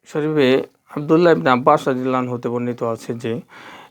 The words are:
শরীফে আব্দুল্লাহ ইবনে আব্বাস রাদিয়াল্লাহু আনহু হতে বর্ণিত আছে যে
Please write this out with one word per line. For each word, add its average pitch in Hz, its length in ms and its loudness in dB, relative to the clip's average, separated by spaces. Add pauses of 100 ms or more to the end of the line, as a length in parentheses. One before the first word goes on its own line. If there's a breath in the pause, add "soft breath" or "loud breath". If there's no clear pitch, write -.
শরীফে 147 560 2 (340)
আব্দুল্লাহ 160 360 4
ইবনে 160 180 0
আব্বাস 147 380 2
রাদিয়াল্লাহু 127 360 -2
আনহু 123 100 -6
হতে 120 140 -6
বর্ণিত 120 340 -6
আছে 117 320 -6
যে 117 260 -6 (500 loud breath)